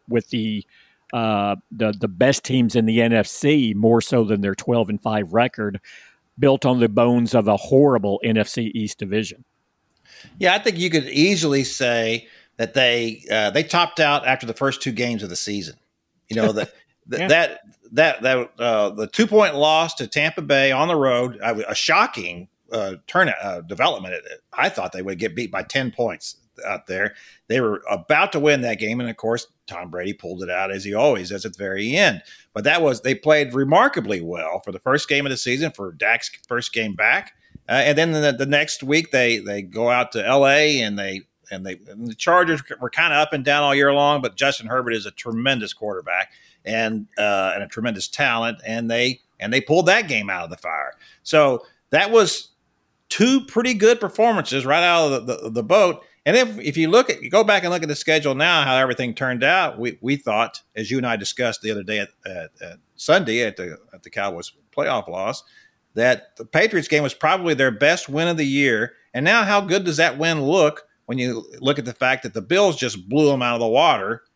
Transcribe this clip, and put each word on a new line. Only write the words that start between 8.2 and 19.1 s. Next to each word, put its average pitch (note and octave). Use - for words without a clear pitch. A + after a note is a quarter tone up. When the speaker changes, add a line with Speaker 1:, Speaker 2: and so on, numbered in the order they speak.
Speaker 1:
N A2+
F A2+
C A#2+
East G#2+
division. G#2
Speaker 2:
Yeah, -
I A3
think G3+
you F3+
could D#3
easily D#3
say A#2
that A2+
they, A#2+
uh, G#2+
they D#3
topped E3+
out C#3+
after B2+
the A2+
first C#3
two C3
games A2+
of F#2
the F2
season. G2
You A2
know, A2
the, G#2
Speaker 1:
<laughs> -
Speaker 2:
the, B2
Speaker 1:
Yeah. F#3
Speaker 2:
that, D#3+
that, C#3+
that, B2+
uh, A2
the G#2
two-point G#3